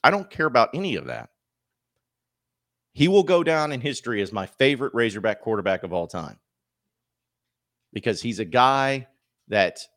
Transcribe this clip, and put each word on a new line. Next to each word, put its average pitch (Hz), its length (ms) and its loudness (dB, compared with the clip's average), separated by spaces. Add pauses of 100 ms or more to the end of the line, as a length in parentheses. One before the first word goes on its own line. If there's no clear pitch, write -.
I 127 60 8
don't 196 200 -2
care 160 180 -4
about 120 260 4
any 170 220 -4
of 69 100 -8
that. 58 240 -12 (1600)
He 147 140 2
will 190 160 6
go 175 200 2
down 156 280 0
in 131 80 -6
history 120 420 -4
as 98 120 -4
my 98 140 -6
favorite 135 460 0
Razorback 107 480 -2
quarterback 98 420 -2
of 87 100 -8
all 85 140 -2
time. 80 320 -12 (1500)
Because 104 280 -4
he's 113 180 -6
a 110 60 -4
guy 135 600 2 (400)
that 98 380 0 (120)